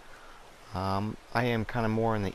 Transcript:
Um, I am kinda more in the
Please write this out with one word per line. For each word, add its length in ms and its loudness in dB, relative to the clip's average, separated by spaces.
Um, 440 0
I 80 4
am 220 2
kinda 240 0
more 260 4
in 80 2
the 120 0